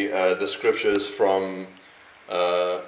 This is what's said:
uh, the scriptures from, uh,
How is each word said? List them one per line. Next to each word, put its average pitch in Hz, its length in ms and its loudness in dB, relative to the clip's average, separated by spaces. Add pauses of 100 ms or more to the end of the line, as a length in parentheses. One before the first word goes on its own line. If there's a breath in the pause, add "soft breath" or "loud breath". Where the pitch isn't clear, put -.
(120)
uh, 92 240 2
the 98 120 -2
scriptures 101 580 0 (140)
from, 95 480 0 (640 loud breath)
uh, 90 460 0 (120)